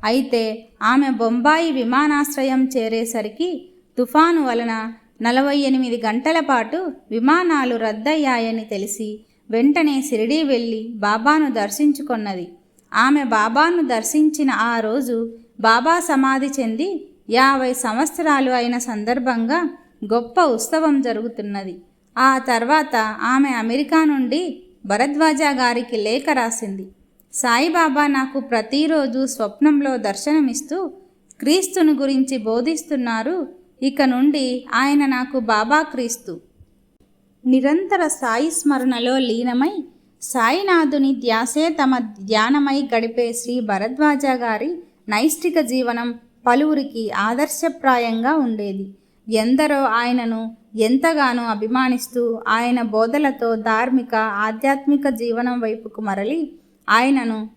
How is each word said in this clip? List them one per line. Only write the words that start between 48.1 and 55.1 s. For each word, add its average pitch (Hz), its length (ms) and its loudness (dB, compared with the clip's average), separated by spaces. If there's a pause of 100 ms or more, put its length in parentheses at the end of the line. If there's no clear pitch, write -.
ఉండేది. 202 600 -4 (380)
ఎందరో 269 500 2
ఆయనను 226 760 0 (200)
ఎంతగానో 254 640 2
అభిమానిస్తూ 240 1080 -2
ఆయన 240 340 2
బోధలతో 233 720 0
ధార్మిక, 233 600 0
ఆధ్యాత్మిక 226 960 0
జీవనం 240 520 -2